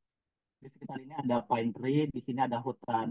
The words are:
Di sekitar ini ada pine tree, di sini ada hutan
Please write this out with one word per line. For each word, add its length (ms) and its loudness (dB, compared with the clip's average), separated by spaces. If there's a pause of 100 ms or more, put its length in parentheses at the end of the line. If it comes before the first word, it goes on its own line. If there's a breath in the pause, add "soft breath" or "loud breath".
(600)
Di 80 -18
sekitar 320 -10
ini 160 -16
ada 320 2
pine 240 2
tree, 400 4
di 80 -6
sini 240 -2
ada 160 0
hutan 500 -2